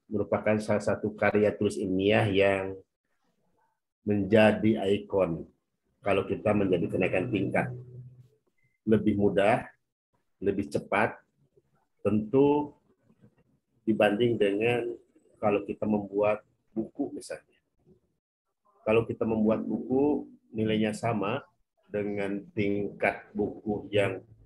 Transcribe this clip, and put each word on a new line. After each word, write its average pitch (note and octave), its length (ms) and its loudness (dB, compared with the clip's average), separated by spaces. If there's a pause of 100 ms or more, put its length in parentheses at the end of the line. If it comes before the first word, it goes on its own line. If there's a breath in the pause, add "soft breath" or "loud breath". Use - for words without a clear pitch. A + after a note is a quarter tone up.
(120)
merupakan G#2+ 480 0
salah G#2 240 -2
satu G#2 320 -2
karya G#2 400 2
tulis G#2 240 -2
ilmiah G2+ 480 2
yang F#2+ 480 2 (1300)
menjadi G#2 800 4 (160)
ikon E2 480 -2 (560)
kalau G2 240 0
kita G#2 240 -2
menjadi F#2+ 400 0
kenaikan F#2 400 0
tingkat. F#2 400 0 (1120)
Lebih G#2 320 2
mudah, G2+ 480 2 (800)
lebih G2 240 -2
cepat, - 480 -2 (880)
tentu C3+ 720 2 (1120)
dibanding G#2+ 480 2
dengan A2+ 560 0 (480)
kalau G#2 240 0
kita G#2+ 240 -6
membuat G#2 560 -2 (320)
buku A2+ 400 -8
misalnya. - 400 -16 (1300)
Kalau A2+ 240 2
kita A2+ 160 -8
membuat A2 400 0
buku, C3 640 -2 (240)
nilainya A2 400 0
sama A2 480 -4 (480)
dengan G2+ 640 -4
tingkat G2+ 800 -2
buku G#2 560 -4
yang F#2+ 320 0 (260)